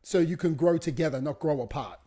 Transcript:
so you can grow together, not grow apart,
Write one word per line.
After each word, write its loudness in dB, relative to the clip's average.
so 0
you 2
can 0
grow 4
together, -2
not -6
grow 0
apart, -8